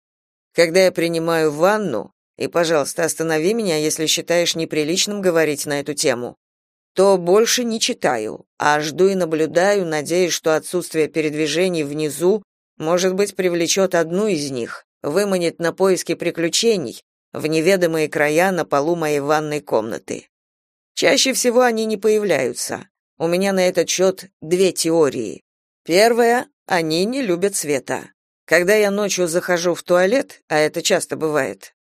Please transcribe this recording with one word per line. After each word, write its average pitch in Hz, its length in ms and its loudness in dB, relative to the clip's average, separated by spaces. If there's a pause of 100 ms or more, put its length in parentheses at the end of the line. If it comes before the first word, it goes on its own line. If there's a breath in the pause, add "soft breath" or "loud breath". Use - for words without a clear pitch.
(540)
Когда 170 300 4
я 185 80 4
принимаю 165 600 0
ванну, 170 600 0 (260)
и, 131 100 -4
пожалуйста, 160 560 -2
останови 160 480 -2
меня, 214 240 -2
если 156 300 -2
считаешь 170 500 0
неприличным 165 640 -2
говорить 165 460 0
на 143 140 -2
эту 139 120 -6
тему, 120 460 -2 (560)
то 190 240 4
больше 208 460 2
не 226 160 -4
читаю, 120 640 -4 (100)
а 151 240 2
жду 156 280 0
и 196 80 0
наблюдаю, 170 680 0
надеясь, 160 480 -2
что 156 220 0
отсутствие 156 540 -2
передвижений 156 720 -2
внизу, 151 600 -2 (360)
может 180 360 0
быть, 196 200 -2
привлечет 180 600 0
одну 170 320 0
из 147 220 -2
них, 123 340 -8 (180)
выманит 175 560 0
на 165 140 -2
поиски 185 420 0
приключений 170 880 -2 (300)
в 139 140 -6
неведомые 160 640 2
края 156 440 2
на 170 120 -2
полу 147 300 0
моей 151 240 0
ванной 151 420 -2
комнаты. 113 680 -4 (680)
Чаще 269 380 2
всего 247 300 2
они 226 220 0
не 220 120 -4
появляются. 190 920 -2 (300)
У 165 80 -2
меня 185 260 0
на 185 140 2
этот 180 220 0
счет 185 380 0 (140)
две 180 320 2
теории. 139 680 0 (420)
Первая, 233 600 2 (200)
они 165 380 0
не 262 180 -4
любят 190 340 -2
света. 131 540 -4 (360)
Когда 180 300 2
я 208 160 2
ночью 196 340 -2
захожу 170 480 0
в - 80 -14
туалет, 196 680 0
а 156 100 0
это 151 220 0
часто 160 360 -2
бывает, 139 680 -4